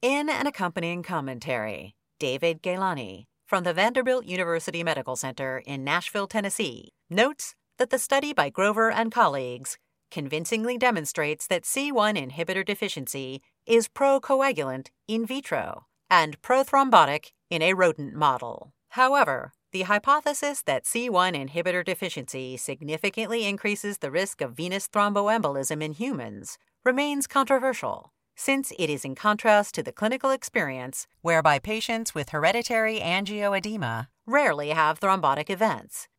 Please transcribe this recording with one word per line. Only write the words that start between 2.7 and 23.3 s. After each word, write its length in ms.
from 180
the 100
Vanderbilt 520
University 580
Medical 320
Center 520
in 160
Nashville, 440
Tennessee, 680
notes 420
that 140
the 80
study 340
by 160
Grover 420
and 200
colleagues 680
convincingly 680
demonstrates 720
that 180
C 260
one 240
inhibitor 500
deficiency 760
is 220
procoagulant 1000
in 180
vitro 600
and 320
prothrombotic 880
in 120
a 120
rodent 400
model. 600
However, 640
the 120
hypothesis 800
that 220
C 240
one 240
inhibitor 500
deficiency 720
significantly 920